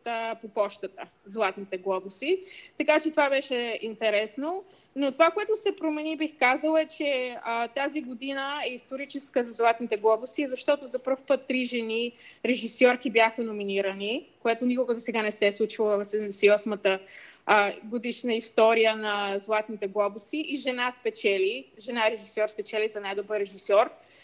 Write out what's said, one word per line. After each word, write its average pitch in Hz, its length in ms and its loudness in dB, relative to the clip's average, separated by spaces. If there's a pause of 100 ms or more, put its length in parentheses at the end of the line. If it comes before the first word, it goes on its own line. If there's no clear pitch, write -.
а, 226 360 -4
по 226 60 -14
почтата, 202 560 -4 (220)
Златните 196 520 -2
глобуси. 196 640 -2 (380)
Така 302 220 4
че 311 120 -4
това 285 180 4
беше 247 520 -2
интересно. 220 840 -2 (320)
Но 277 160 0
това, 330 200 6
което 415 240 -2
се 392 200 -2
промени, 311 420 -4
бих 302 220 -4
казала, 302 420 2
е, 311 60 -2
че, 254 540 -4
а, 233 260 -4
тази 277 340 -4
година 269 640 -6
е 254 80 -6
историческа 269 720 -4
за 233 80 -8
Златните 226 460 2
глобуси, 220 500 2
защото 277 380 0
за 247 140 -6
пръв 262 280 -2
път 269 200 0
три 254 180 -2
жени 233 460 -2 (340)
режисьорки 247 640 4
бяха 226 340 4
номинирани, 202 840 -4 (140)
което 233 240 0
никога 247 280 2
досега 226 280 -4
не 214 100 -2
се 208 160 2
е 202 40 4
случвало 214 460 0
в 208 80 -2
седемдесет 208 380 -6
и 202 80 10
осмата, 202 480 2 (460)
а, 202 260 4 (120)
годишна 233 500 -4
история 220 600 4
на 202 420 -2
Златните 214 500 -2
глобуси. 202 500 -2
И 302 200 -6
жена 247 340 -2
спечели, 214 760 0 (140)
жена 226 320 0
режисьор 214 360 -4
спечели 214 400 -4
за 214 140 -6
най-добър 202 380 -4
режисьор, 202 500 2 (340)